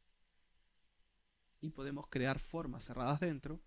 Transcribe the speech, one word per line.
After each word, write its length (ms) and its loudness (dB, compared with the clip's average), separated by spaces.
y 100 -4
podemos 380 -6
crear 300 4
formas 460 -2
cerradas 360 2
dentro 460 0